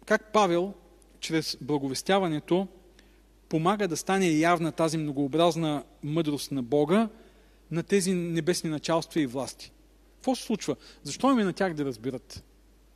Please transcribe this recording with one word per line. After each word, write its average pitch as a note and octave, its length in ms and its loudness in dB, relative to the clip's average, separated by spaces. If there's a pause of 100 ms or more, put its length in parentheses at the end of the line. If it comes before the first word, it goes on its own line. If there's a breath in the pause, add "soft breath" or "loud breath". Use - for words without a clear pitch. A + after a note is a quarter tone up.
как - 280 0
Павел, F#3+ 420 2 (460)
чрез - 400 -4
благовестяването, D3+ 1080 0 (800 soft breath)
помага F#3+ 400 2
да D#3 80 -4
стане F#3+ 340 2
явна D#3+ 420 2
тази E3 260 0
многообразна D3+ 840 0 (180)
мъдрост D3+ 500 -2
на C3+ 100 -2
Бога D3+ 460 2 (640 soft breath)
на D#3+ 120 -2
тези F#3+ 300 2
небесни E3+ 580 -2
началства D#3+ 500 -2
и C#3+ 60 2
власти? B2 460 -8 (440)
Какво - 180 -2
се - 80 -6
случва? E3 340 -4 (260 loud breath)
Защо D3 280 0
им C4 80 4
е G#3+ 60 2
на F3+ 80 0
тях F#3 220 -2
да D3 100 -4
разбират? B2 600 -8 (520)